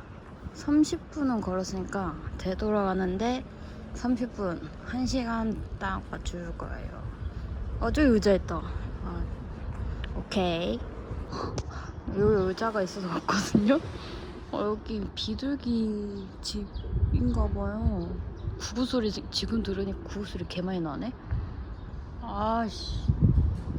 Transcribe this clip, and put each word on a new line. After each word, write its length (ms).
삼십 580
분은 300
걸었으니까 760
되돌아가는데 1080
삼십 420
분, 340
한 200
시간 560
딱 300
맞출 480
거예요. 460
어, 120
저기 160
의자 260
있다. 280
아, 200
오케이. 640
여기 120
의자가 640
있어서 240
왔거든요. 720
어, 100
여기 540
비둘기 1120
집인가 1080
봐요. 600
구구 260
소리 260
지-, 200
지금 320
들으니까 400
구구 220
소리 220
개 140
많이 180
나네. 320
아씨, 920